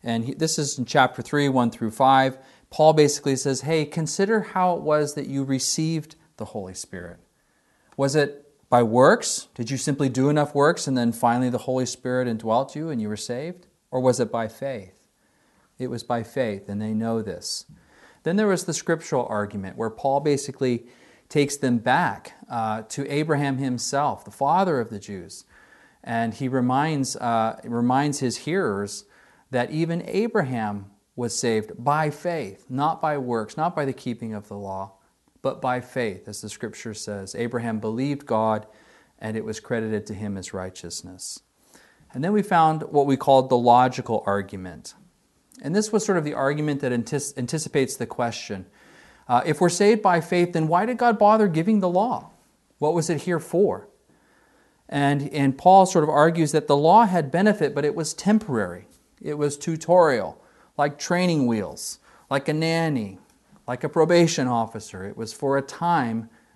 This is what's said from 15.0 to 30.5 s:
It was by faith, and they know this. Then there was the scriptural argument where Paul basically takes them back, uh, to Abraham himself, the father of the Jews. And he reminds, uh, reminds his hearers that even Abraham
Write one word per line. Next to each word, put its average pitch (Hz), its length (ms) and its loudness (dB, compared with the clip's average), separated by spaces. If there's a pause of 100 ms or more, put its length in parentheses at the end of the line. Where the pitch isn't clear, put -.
It 127 80 -4
was 120 160 -8
by 120 200 -2
faith, 107 460 -4
and 101 120 -6
they 107 120 -4
know 113 280 -2
this. - 440 -10 (580)
Then 170 120 0
there 214 120 2
was 185 180 0
the 170 80 -4
scriptural 156 540 -2
argument 101 500 -6
where 113 120 -4
Paul 135 300 -2
basically 135 640 -2 (420)
takes 147 300 0
them 123 200 0
back, 123 560 0 (160)
uh, 110 400 -4
to 139 220 -8
Abraham 147 460 0
himself, 131 640 -2
the 107 80 -18
father 160 480 0
of 107 100 -4
the 104 100 -12
Jews. 92 460 -14 (580)
And 117 300 -2
he 131 140 -6
reminds, 127 680 0
uh, 113 460 0
reminds 127 560 0
his 123 180 -2
hearers 113 680 -4 (460)
that 123 200 -2
even 165 340 -2
Abraham 127 840 -4 (280)